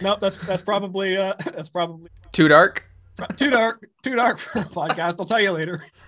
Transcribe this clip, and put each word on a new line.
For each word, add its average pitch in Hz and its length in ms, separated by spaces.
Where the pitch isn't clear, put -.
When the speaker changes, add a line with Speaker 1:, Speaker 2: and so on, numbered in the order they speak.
Speaker 1:
No, 202 180
that's, 196 180
that's 180 260
probably, 196 540
uh, 196 180
<laughs> - 40
that's 277 300
probably 165 400
Speaker 2:
Too 160 160
dark? 160 400
Speaker 1:
too 277 160
dark, 226 360
too 262 140
dark 240 240
for - 220
a 160 40
podcast. 170 540
I'll 185 80
tell 226 120
you 202 120
later. 160 320